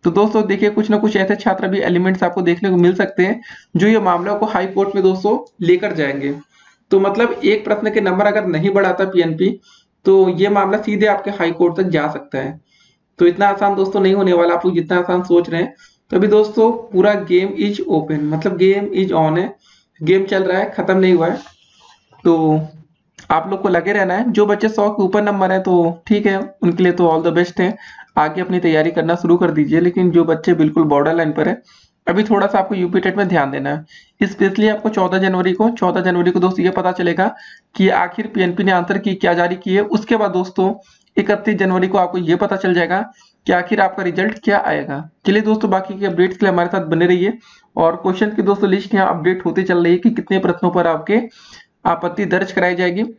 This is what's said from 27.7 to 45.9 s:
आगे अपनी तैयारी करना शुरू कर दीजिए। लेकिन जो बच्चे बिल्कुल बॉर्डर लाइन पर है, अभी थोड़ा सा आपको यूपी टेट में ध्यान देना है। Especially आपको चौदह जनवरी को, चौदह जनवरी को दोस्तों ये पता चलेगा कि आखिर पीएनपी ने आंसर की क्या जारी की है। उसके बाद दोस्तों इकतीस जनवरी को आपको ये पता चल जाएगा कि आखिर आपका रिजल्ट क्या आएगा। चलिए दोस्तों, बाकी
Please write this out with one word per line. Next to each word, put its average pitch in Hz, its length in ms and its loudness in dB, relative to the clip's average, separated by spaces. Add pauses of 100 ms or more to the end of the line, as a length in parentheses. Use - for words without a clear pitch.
आगे 156 240 -2
अपनी 180 180 -2
तैयारी 165 320 2
करना 170 240 -2
शुरू 170 220 2
कर 175 140 2
दीजिए। 151 280 2
लेकिन 180 320 2
जो 165 140 4
बच्चे 160 280 0
बिल्कुल 156 320 2
बॉर्डर 151 300 2
लाइन 160 160 0
पर 156 180 -2
है, 220 120 -6 (460)
अभी 190 160 0
थोड़ा 214 240 2
सा 202 120 0
आपको 190 160 -4
यूपी 180 240 0
टेट 190 180 -2
में 196 100 0
ध्यान 143 240 0
देना 139 180 -6
है। 151 160 -8 (380)
Especially 196 460 0
आपको 214 200 -2
चौदह 190 300 -2
जनवरी 185 340 0
को, 220 180 0
चौदह 180 300 -2
जनवरी 175 300 0
को 180 80 0
दोस्तों 185 260 0
ये 185 60 2
पता 185 200 -2
चलेगा 180 420 -2 (420)
कि 190 160 4
आखिर 180 360 -2
पीएनपी 180 360 -2
ने 190 80 2
आंसर 180 260 0
की 208 180 -4
क्या 180 180 0
जारी 175 220 0
की 185 200 -4
है। 208 60 4 (100)
उसके 220 260 0
बाद 208 140 0
दोस्तों 185 420 -2 (440)
इकतीस 208 380 0
जनवरी 185 320 0
को 196 100 -2
आपको 180 200 0
ये 175 180 0
पता 196 200 -2
चल 190 180 -2
जाएगा 175 280 0 (460)
कि - 60 0
आखिर 180 280 0
आपका 190 220 -2
रिजल्ट 185 400 -4
क्या 202 220 2
आएगा। 143 440 -6 (160)
चलिए 202 160 2
दोस्तों, 214 280 0
बाकी 190 300 -2